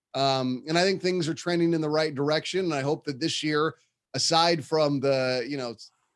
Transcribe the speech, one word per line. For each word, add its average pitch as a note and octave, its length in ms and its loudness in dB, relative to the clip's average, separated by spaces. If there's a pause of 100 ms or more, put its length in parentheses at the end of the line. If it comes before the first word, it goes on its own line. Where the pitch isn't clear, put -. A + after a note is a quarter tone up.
(140)
Um, C3 540 0
and D#3+ 100 0
I F3 60 4
think F#3+ 180 0
things F3+ 280 0
are E3 40 -4
trending E3+ 400 0
in D#3+ 80 0
the D3+ 80 -2
right D#3 240 0
direction. D#3 520 -2
And E3 80 -2
I C#3 80 -2
hope D3 240 -2
that C#3 160 -6
this D#3+ 200 -2
year, D3+ 340 0 (380)
aside E3 520 2
from D3 340 2
the, B2+ 480 2
you C#3+ 100 -6
know, B2 140 -6
s-, - 200 -18 (240)